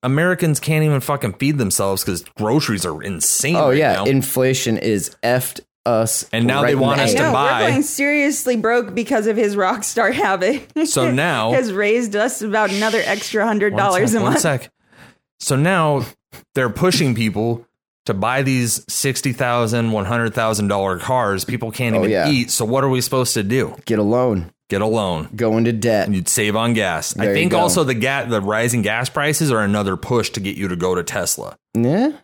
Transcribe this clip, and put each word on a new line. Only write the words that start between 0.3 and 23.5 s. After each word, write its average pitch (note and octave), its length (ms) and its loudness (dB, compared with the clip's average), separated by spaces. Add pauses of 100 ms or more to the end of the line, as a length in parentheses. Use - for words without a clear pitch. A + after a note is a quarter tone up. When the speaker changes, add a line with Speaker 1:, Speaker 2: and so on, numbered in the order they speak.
Speaker 1:
can't D#3 240 0
even D3 160 2
fucking B2+ 340 -4
feed C#3+ 260 0
themselves G2 440 0
'cause F2+ 200 -4 (140)
groceries G#2+ 500 0
are D#2+ 160 -6
insane G2+ 520 -2
Speaker 2:
Oh, C#3+ 140 2
Speaker 1:
right C3 80 4
Speaker 2:
yeah. C#3+ 160 4
Speaker 1:
now. F#2+ 120 0
Speaker 2:
Inflation C3 760 0
is G#2 420 -2
effed B2+ 380 -2 (260)
us A2+ 480 0
Speaker 1:
And A2+ 140 2
now C3+ 160 2
Speaker 2:
right B2 60 2
Speaker 1:
they C#3+ 60 4
want C#3 260 2
Speaker 2:
in C3+ 60 2
the - 40 2
Speaker 1:
us - 40 2
Speaker 3:
I - 20 2
Speaker 1:
to - 60 2
Speaker 3:
know, - 100 2
Speaker 1:
buy. C3+ 280 2
Speaker 3:
we're - 80 2
going C#4+ 140 2
seriously C#4+ 760 0
broke A3 380 0
because A3 320 0
of G#3+ 100 0
his G#3 180 2
rock G3+ 280 0
star B3+ 280 0
habit. A#3+ 520 0 (140)
<laughs> D#4 100 2
Speaker 1:
So B2 240 0
now B2+ 420 0
Speaker 3:
Has B3 180 0
raised G#3 440 0
us A3 260 -2
about G#3+ 300 0
another G#3+ 340 0
extra G#3 360 -2
Speaker 1:
One A3 60 2
Speaker 3:
hundred G#3 300 0
dollars G3+ 340 2
Speaker 1:
sec, - 80 2
Speaker 3:
a - 40 0
Speaker 1:
one - 100 2
Speaker 3:
month. D#4 80 2
Speaker 1:
sec. C#3 280 -2 (720)
So - 160 -2
now D3+ 480 2 (520)
they're B2+ 140 2
pushing C#3+ 460 2
people A2+ 500 -2 (400)
to A#2 80 -2
buy A#2 280 0
these B2+ 480 0
sixty - 440 -2
thousand, A#2+ 580 0
one G#2 140 0
hundred A2+ 280 -2
thousand A2 340 0
dollar G2 320 0
cars. G#2 460 -2
People A2+ 260 -6
can't A#2 240 -2
Speaker 2:
Oh, A2 40 2
Speaker 1:
even G#2+ 120 2
Speaker 2:
yeah. G2 180 2
Speaker 1:
eat. B2 220 0
So A#2+ 140 -2
what C3 180 0
are C#3 60 2
we B2+ 120 0
supposed B2+ 340 -2
to A2+ 80 0
do? G#2+ 320 -2 (100)